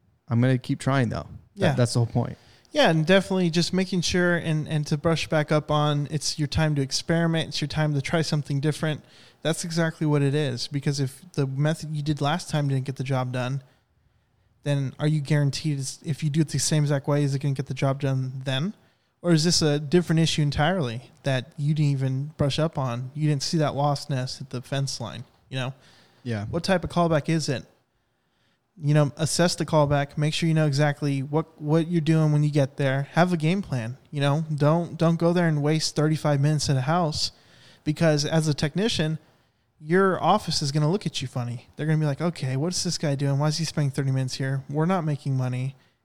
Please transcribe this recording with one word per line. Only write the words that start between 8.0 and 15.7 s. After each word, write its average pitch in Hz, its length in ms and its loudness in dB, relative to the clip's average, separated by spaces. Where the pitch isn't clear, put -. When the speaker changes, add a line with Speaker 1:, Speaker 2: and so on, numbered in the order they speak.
Speaker 2:
try 165 200 -2
something 147 380 -2
different. 151 420 -2
That's 160 220 -2
exactly 165 420 -2
what 147 160 4
it 139 120 2
is, 139 340 -2
because 143 320 -2
if 131 220 -4
the 139 140 0
method 151 500 -2
you 147 60 -4
did 147 180 -2
last 156 300 -2
time 147 180 0
didn't 135 160 0
get 131 120 -8
the 139 60 -8
job 127 300 -2
done, 127 300 -4
then 139 360 -2
are 151 80 0
you 151 120 2
guaranteed, 143 580 0